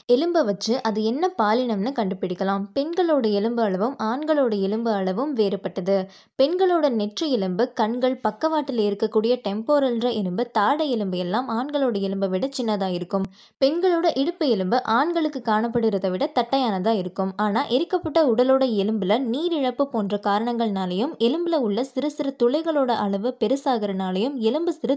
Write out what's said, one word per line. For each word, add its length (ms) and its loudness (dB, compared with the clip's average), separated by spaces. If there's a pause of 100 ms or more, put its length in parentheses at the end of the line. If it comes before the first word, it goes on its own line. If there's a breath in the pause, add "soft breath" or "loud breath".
(120 loud breath)
எலும்பை 320 2
வச்சு 380 -2
அது 220 -2
என்ன 340 0
பாலினம்னு 560 0
கண்டுபிடிக்கலாம். 720 -2 (100)
பெண்களோட 580 0
எலும்பு 300 0
அளவும் 360 0
ஆண்களோட 600 0
எலும்பு 320 -2
அளவும் 440 -2
வேறுபட்டது. 600 0 (460 loud breath)
பெண்களோட 480 2
நெற்றி 400 -2
எலும்பு, 420 0
கண்கள், 560 0
பக்கவாட்டுல 560 -2
இருக்கக்கூடிய 560 0
டெம்போரல்ன்ற 720 0
எலும்பு, 380 -2
தாடை 400 2
எலும்பு 280 -2
எல்லாம் 300 -2
ஆண்களோட 520 -2
எலும்பை 280 -2
விட 280 -2
சின்னதா 360 -2
இருக்கும். 340 -2 (380 loud breath)
பெண்களோட 500 2
இடுப்பு 340 0
எலும்பு 360 2
ஆண்களுக்கு 600 0
காணப்படுறதை 680 0
விட 240 -2
தட்டையானதா 640 0
இருக்கும். 380 -4
ஆனா 300 0
எரிக்கப்பட்ட 600 0
உடலோட 360 4 (140)
எலும்புல 440 2 (120)
நீரிழப்பு 540 0
போன்ற 360 -2
காரணங்கள்னாலயும் 960 -2
எலும்புல 360 0
உள்ள 300 0
சிறு 260 -4
சிறு 320 -4
துளைகளோட 500 2 (140)
அளவு 340 -2
பெருசாகிறனாலயும் 1000 0
எலும்பு 300 2
சிறு 240 0